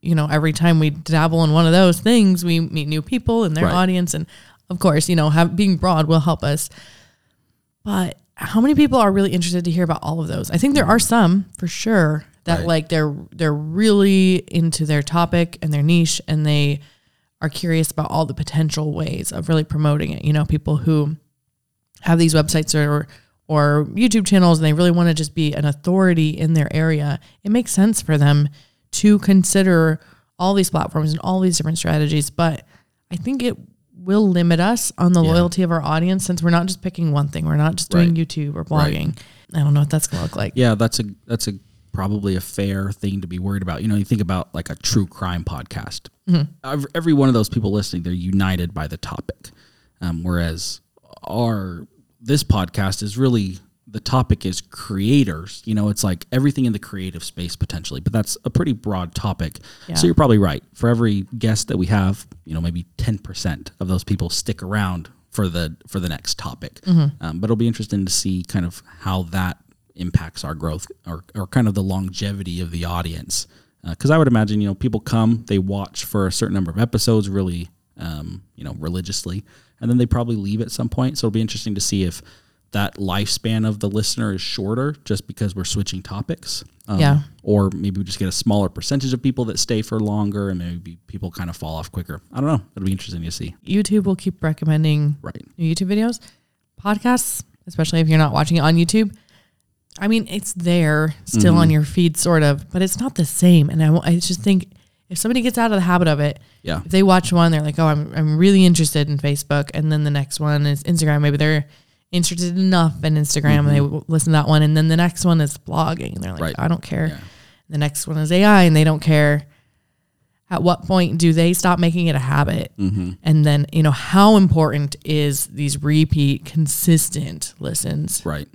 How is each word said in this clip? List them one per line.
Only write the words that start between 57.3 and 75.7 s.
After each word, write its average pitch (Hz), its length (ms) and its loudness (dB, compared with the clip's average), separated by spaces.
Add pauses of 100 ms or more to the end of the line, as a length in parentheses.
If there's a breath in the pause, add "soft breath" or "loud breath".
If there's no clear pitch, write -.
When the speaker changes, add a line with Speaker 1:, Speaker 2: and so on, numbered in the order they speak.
Speaker 2:
potentially, - 460 -8
but - 120 -4
that's 110 320 -2
a - 60 -4
pretty - 220 0
broad 92 420 -6
topic. 90 420 -6 (300 loud breath)
Speaker 1:
Yeah. - 80 -8
Speaker 2:
So 165 100 2
you're 175 80 4
probably 135 240 6
right. 87 260 0 (120)
For 117 140 0
every 110 360 0 (140)
guest 110 300 -2
that - 80 -4
we 90 100 0
have, 98 400 0 (180)
you 80 80 -10
know, 80 80 -4
maybe 85 240 -4 (120)
ten 107 200 -4
percent - 600 -8
of 95 80 -6
those 92 160 -2
people 90 260 -4
stick - 320 -6
around 92 480 -4 (220)
for 98 180 -2
the, 82 260 -6 (120)
for 98 120 -8
the 90 80 -6
next - 300 -8
topic. - 440 -14
Speaker 1:
Mm-hmm. 160 340 2 (100)
Speaker 2:
Um, 80 140 -8
but 104 80 -4
it'll 113 80 2
be 117 120 0
interesting 104 380 -4
to 92 60 -4
see 92 360 -2
kind 92 180 -2
of - 180 -10 (160)
how 92 240 -2
that 90 340 -6 (380)
impacts 87 500 -6
our 76 100 -8
growth 80 320 -8 (180)
or, 85 200 -12 (100)
or 101 100 -6
kind 113 220 0
of 104 60 0
the 98 100 -2
longevity 95 800 -6
of 85 100 -8
the 85 140 -6
audience. 85 640 -6 (360 soft breath)
Uh, 85 120 -8
'cause - 140 -2
I 156 80 4
would 151 120 4
imagine, 107 320 0
you 101 80 -2
know, 98 60 -4
people 110 260 -4
come, 113 460 0
they 101 120 2
watch 98 460 -6